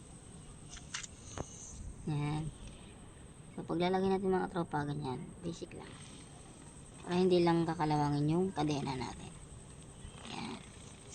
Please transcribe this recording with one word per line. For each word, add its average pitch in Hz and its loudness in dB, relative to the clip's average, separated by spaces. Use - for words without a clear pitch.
Ayan. 147 2
So, 170 -6
paglalagay 185 4
natin, 190 4
mga 185 2
tropa, 170 0
ganyan. 147 -2
Basic 170 -6
lang. - -12
Para 180 6
hindi 180 10
lang 170 8
kakalawangin 151 6
yung 185 6
kadena 143 2
natin. - -6
Ayan. - -6